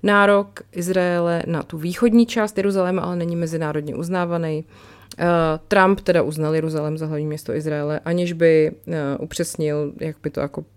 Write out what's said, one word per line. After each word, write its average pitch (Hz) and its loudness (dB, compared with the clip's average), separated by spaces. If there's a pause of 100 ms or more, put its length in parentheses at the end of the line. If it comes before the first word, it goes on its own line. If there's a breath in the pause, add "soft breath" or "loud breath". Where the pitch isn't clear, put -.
Nárok 202 4 (100)
Izraele 175 0
na 165 -2
tu - -12
východní 214 4
část 214 -2
Jeruzaléma 190 0
ale 180 -4
není 170 -2
mezinárodně 160 -4
uznávaný. 170 -2 (540 loud breath)
Eh, 170 0 (420)
Trump 196 4
teda 175 2
uznal 156 -2
Jeruzalém 156 -2
za 156 -6
hlavní 156 -4
město 151 -6
Izraele, 151 -4
aniž 175 -2
by, 160 4 (160)
eh, 151 -4
upřesnil, 151 -4
jak 156 -6
by 156 -4
to - -8
jako 143 -6 (120)